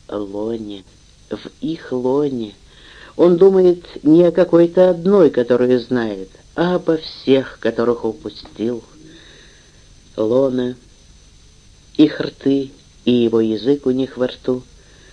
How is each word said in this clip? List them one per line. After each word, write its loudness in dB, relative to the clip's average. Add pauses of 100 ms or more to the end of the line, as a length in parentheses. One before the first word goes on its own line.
лоне, -10 (460)
в -12 (120)
их -10
лоне. -4 (600)
Он 4
думает 4 (180)
не 6
о 4
какой-то 4
одной, 2
которую 0
знает, -6 (260)
а -2
обо -2
всех, -2
которых -4
упустил. -10 (1300)
Лона, -2 (1200)
их 2
рты -4 (340)
и 0
его 2
язык -2
у 0
них -6
во -2
рту, -6 (500)